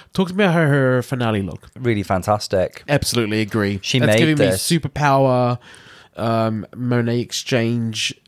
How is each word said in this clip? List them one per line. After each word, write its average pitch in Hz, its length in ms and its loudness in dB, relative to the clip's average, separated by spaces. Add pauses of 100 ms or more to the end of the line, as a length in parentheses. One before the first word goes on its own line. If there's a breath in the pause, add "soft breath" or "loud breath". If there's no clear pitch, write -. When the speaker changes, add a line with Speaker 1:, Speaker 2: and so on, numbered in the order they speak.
(140 loud breath)
Speaker 1:
Talk 190 160 -2
to 180 40 -10
me 208 100 0
about 175 120 2
her, 165 120 2
her 131 340 2
finale 117 400 -2
look. - 360 -10
Speaker 2:
Really 113 260 -2
fantastic. 98 840 -2
Speaker 1:
Absolutely 110 540 0
agree. 104 400 -2
Speaker 2:
She - 180 0
Speaker 1:
It's - 80 2
Speaker 2:
made 107 100 4
Speaker 1:
giving 156 200 4
Speaker 2:
this. 95 340 0
Speaker 1:
me 170 80 2
superpower, 135 800 0 (580 loud breath)
um, 113 480 -2 (100)
Monet 120 440 0
Exchange 117 920 -2 (140)